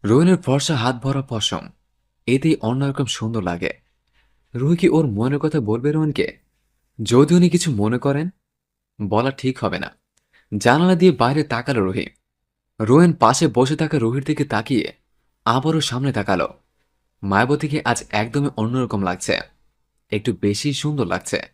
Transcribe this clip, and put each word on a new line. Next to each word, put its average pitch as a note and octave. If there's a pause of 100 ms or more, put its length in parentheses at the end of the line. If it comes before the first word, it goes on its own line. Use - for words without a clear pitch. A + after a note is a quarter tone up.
রোয়েনের E3
ফর্সা C#3+
হাত A#2+
ভরা C3+
পশম, G#2+ (580)
এতেই C3+
অন্যরকম C#3
সুন্দর A2
লাগে। F2 (840)
রুহি D3
কি F3+
ওর D#3
মনের B2
কথা D3
বলবে A2+
রোয়েনকে? D#3 (640)
যদি C#3
উনি F3+
কিছু E3
মনে G#2+
করেন, C#3+ (720)
বলা G#2+
ঠিক C3
হবে F2+
না। - (600)
জানালা D#3+
দিয়ে F3
বাইরে C#3+
তাকালো A#2+
রুহি। F#2+ (720)
রোয়েন D3+
পাশে A#2+
বসে C3+
থাকা D3+
রুহির A#2
দিকে D3
তাকিয়ে A2 (520)
আবারও C#3+
সামনে C3
তাকালো। G2 (720)
মায়াবতীকে C3+
আজ A#2+
একদমই A#2
অন্যরকম A2+
লাগছে, F#2 (680)
একটু G#2+
বেশি G#2
সুন্দর C#3+
লাগছে। - (120)